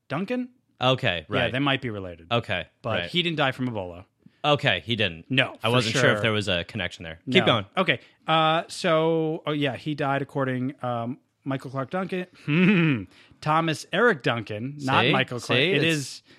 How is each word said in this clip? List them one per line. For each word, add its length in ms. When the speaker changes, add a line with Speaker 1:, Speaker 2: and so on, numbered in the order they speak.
Speaker 1:
Duncan? 400
Speaker 2:
Okay, 500
Speaker 1:
Yeah, 100
Speaker 2:
right. 120
Speaker 1:
they 80
might 200
be 80
related. 420
Speaker 2:
Okay, 360
Speaker 1:
But 200
Speaker 2:
right. 80
Speaker 1:
he 120
didn't 160
die 140
from 180
Ebola. 340
Speaker 2:
Okay, 400
he 120
didn't. 340
Speaker 1:
No, 320
Speaker 2:
I 60
Speaker 1:
for 40
Speaker 2:
wasn't 240
sure 140
if 60
Speaker 1:
sure. 40
Speaker 2:
there 120
was 160
a 160
connection 400
there. 200
Keep 220
Speaker 1:
No. 0
Speaker 2:
going. 200
Speaker 1:
Okay. 220
Uh, 420
so, 760
oh 60
yeah, 240
he 180
died 260
according, 540
um, 340
Michael 260
Clark 200
Duncan. 440
<laughs> 100
Hmm. 580
Thomas 520
Eric 300
Duncan, 580
not 240
Speaker 2:
See? 80
Speaker 1:
Michael 260
Clark. 200
Speaker 2:
See? 140
Speaker 1:
It 120
Speaker 2:
It's 120
Speaker 1:
is, 260